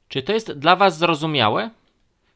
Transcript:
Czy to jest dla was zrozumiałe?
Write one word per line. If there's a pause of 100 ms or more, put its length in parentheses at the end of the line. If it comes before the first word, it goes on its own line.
Czy
to
jest
dla
was
zrozumiałe? (680)